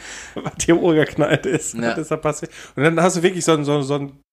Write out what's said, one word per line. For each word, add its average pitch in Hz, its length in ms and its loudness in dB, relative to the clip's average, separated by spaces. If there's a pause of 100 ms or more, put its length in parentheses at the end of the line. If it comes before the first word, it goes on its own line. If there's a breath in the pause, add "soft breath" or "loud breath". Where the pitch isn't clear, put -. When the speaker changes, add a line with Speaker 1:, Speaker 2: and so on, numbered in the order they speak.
(180 loud breath)
Speaker 1:
<laughs> - 180 -18
Was - 300 -8
hier 170 120 6
urgeknallt 156 680 2
ist, - 300 -2
Speaker 2:
Ja. 117 160 -2
Speaker 1:
was 110 80 -2
ist 156 120 -8
da 156 60 0
passiert? 151 340 -6 (240 loud breath)
Und 131 80 0
dann 165 180 2
hast 175 140 4
du 170 80 0
wirklich 180 220 0
so 165 80 4
ein, 151 100 2
so, 147 180 0
so 135 140 -4
ein 139 240 -8 (140)